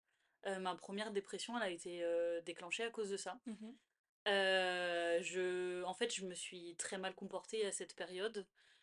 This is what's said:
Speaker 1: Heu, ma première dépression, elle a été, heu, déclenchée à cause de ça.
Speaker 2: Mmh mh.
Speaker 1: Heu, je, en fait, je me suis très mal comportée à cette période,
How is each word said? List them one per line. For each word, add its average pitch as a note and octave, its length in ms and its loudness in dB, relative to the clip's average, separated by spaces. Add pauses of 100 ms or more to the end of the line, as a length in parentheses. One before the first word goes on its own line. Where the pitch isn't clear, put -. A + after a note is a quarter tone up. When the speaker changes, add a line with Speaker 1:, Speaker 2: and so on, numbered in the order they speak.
(460)
Speaker 1:
Heu, F#3+ 140 0
ma F#3 160 0
première G#3 360 -4
dépression, G3+ 460 -2
elle A3+ 60 2
a F#3 60 2
été, F3 340 -4
heu, E3+ 420 2
déclenchée F3 380 -4
à A#3 60 0
cause G#3+ 200 -2
de G3 80 0
ça. F#3+ 280 -6
Speaker 2:
Mmh G#3+ 140 -6
mh. A3 120 -12 (560)
Speaker 1:
Heu, F3+ 920 6
je, F3+ 640 0
en F3+ 100 -2
fait, A#3 200 0
je F#3+ 120 -4
me F3+ 80 -4
suis F3 420 -8
très - 220 -4
mal F#3+ 160 -2
comportée G3 520 -2
à F#3+ 60 0
cette F3+ 240 -6
période, F#3 500 -4 (360)